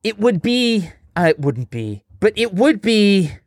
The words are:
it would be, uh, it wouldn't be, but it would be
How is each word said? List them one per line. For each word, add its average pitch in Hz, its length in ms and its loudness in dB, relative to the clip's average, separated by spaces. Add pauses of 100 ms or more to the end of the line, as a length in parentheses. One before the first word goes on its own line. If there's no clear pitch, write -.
it 214 160 -6
would 208 240 0
be, 233 480 0 (260)
uh, 175 120 0
it 156 120 0
wouldn't 127 300 -4
be, 107 340 -10 (160)
but 208 160 2
it 220 180 -2
would 226 260 2
be 202 520 2 (140)